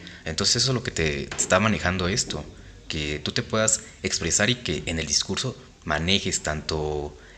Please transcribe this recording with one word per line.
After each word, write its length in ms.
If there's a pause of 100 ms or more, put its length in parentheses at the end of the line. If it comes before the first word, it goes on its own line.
(240)
Entonces 340
eso 140
es 40
lo 80
que 80
te, 340
te 100
está 240
manejando 480
esto, 380 (420)
que 360
tú 80
te 100
puedas 400 (220)
expresar 480
y 40
que 300
en 140
el 80
discurso 500 (260)
manejes 580
tanto 760 (200)